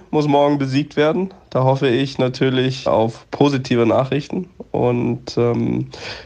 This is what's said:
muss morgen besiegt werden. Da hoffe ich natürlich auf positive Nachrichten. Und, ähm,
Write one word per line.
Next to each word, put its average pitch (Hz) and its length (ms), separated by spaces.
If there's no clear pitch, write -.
muss 151 160
morgen 143 320
besiegt 135 380
werden. 165 360
Da 127 140
hoffe 135 260
ich 135 300
natürlich 131 720
auf 113 420
positive 131 560
Nachrichten. 135 640
Und, 123 640
ähm, 120 520